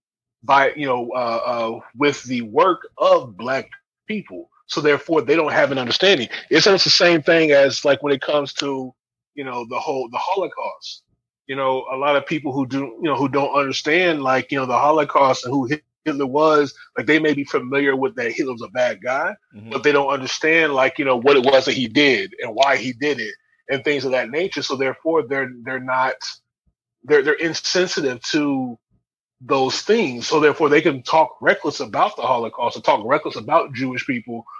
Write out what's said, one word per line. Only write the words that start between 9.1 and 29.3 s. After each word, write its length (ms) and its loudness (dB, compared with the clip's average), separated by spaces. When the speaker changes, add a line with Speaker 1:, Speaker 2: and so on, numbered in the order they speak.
Speaker 1:
you 80 -10
know, 260 -8
the 100 -6
whole, 300 -4
the 100 -8
Holocaust. 840 -6
You 80 -8
know, 360 -2
a 60 -6
lot 180 0
of 100 0
people 280 -6
who 140 -2
do, 340 -6
you 80 -2
know, 60 0
who 120 0
don't 300 -2
understand, 640 0
like, 280 -2
you 80 -2
know, 80 -2
the 100 0
Holocaust 680 2
and 80 -6
who 140 0
Hitler 220 -2
was, 460 2
like, 120 -6
they 120 4
may 140 2
be 100 -4
familiar 520 -2
with 200 -2
that 160 -4
Hitler 220 -4
was 80 -12
a 80 -14
bad 320 -2
guy, 320 -4
Speaker 2:
Mm-hmm. 160 -16
Speaker 1:
but 120 -6
they 80 4
don't 220 2
understand, 600 0
like, 260 2
you 60 -2
know, 120 2
what 200 6
it 80 4
was 200 6
that 80 0
he 140 -2
did 540 2
and 140 -8
why 220 4
he 160 -6
did 260 -2
it 140 -8
and 140 -4
things 220 -2
of 60 -2
that 180 -2
nature. 320 -4
So 140 -6
therefore, 520 -2
they're, 220 -4
they're 160 -8
not, 360 -2
they're, 180 4
they're 120 2
insensitive 880 -2
to 460 -2